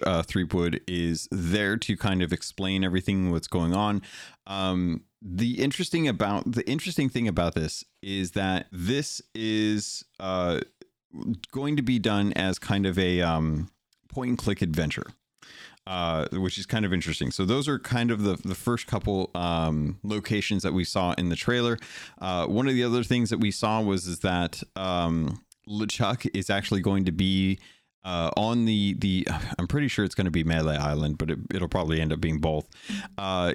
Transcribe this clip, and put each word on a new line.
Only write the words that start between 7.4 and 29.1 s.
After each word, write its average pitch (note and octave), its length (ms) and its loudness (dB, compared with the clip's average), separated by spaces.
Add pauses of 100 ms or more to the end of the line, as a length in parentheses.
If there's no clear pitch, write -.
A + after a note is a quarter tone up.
this D#2+ 300 -4 (160)
is G2 300 -4
that F#2+ 400 0
this G#2 500 -2 (120)
is, A2 680 0 (160)
uh, F2+ 400 0 (920)
going C#3+ 260 0
to D3 40 2
be B2 180 2
done G2+ 340 2
as F#2 260 0
kind G2 260 2
of F#2+ 140 2
a, F2+ 220 4
um, D#2+ 480 2 (400)
point B2+ 200 -4
and A#2+ 80 0
click G2 240 0
adventure, D#2+ 460 0 (800)
uh, E2+ 460 0
which F#2 240 -2
is G2 80 -8
kind A2 200 0
of F#2 80 0
interesting. D#2 380 -2
So G2 140 0
those B2 220 2
are C#3+ 120 0
kind A#2+ 320 2
of G#2 120 0
the, F#2+ 200 2
the F#2+ 120 -4
first - 320 -2
couple, G2 480 0
um, E2 680 0
locations G#2 600 -2
that F2 100 0
we F#2 100 2
saw F2+ 340 0
in F2 120 0
the E2+ 60 0
trailer. A#2+ 420 0 (420)
Uh, F2+ 280 -2
one A#2+ 200 2
of C3+ 60 2
the B2 100 4
other B2 200 2
things A#2+ 260 2
that A2 100 0
we G#2+ 120 2
saw A2 300 0
was, F#2+ 260 0
is F2 120 -6
that, F2 420 0 (140)
um, E2+ 680 0 (240)
LeChuck G#2+ 640 -2
is F#2+ 160 -2
actually G2 320 0
going G2 240 2
to F2+ 60 0
be, F#2+ 480 2 (460)
uh, F2 320 -2
on A2+ 280 2
the, G#2 340 2
the, F#2 280 2 (300)